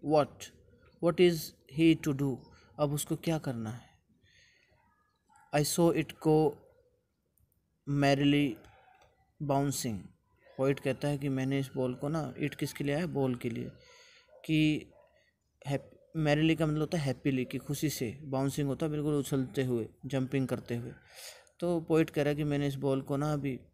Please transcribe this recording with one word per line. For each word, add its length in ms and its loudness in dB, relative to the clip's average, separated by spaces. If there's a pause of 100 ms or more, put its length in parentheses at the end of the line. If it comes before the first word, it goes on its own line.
What, 220 4 (760)
what 160 2
is 180 6 (420)
he 280 6
to 80 0
do, 200 0 (420)
अब 140 0
उसको 240 -4
क्या 220 -2
करना 320 -6
है। 200 -14 (1600)
I 60 4
saw 320 4
it 160 0 (200)
go 240 6 (1400)
merrily 600 4 (920)
bouncing, 560 0 (580)
पोएट 240 0
कहता 280 -2
है 100 -2
कि 100 -4
मैंने 300 0
इस 180 -2
बॉल 180 -2
को 140 -6
ना, 260 -4
it 200 -4
किसके 300 -6
लिए 100 0
आया, 120 -2
बॉल 280 0
के 160 -6
लिए, 200 -8 (760)
कि 480 0 (760)
हैप-, 580 -6
merrily 340 4
का 80 2
मतलब 120 0
होता 200 -2
है 60 -2
हैप्पीली, 400 0
कि 140 -8
खुशी 320 -2
से, 320 -6
बाउंसिंग 460 -2
होता 180 -2
है 60 -2
बिल्कुल 220 -2
उछलते 500 0
हुए, 240 -2 (180)
जंपिंग 420 0
करते 280 -4
हुए। 160 -8 (680)
तो 200 0
पोएट 300 2
कह 120 0
रहा 80 2
है 60 0
कि 80 -2
मैंने 220 0
इस 80 -2
बॉल 280 0
को 140 -4
ना 160 0
अभी 280 -4 (140)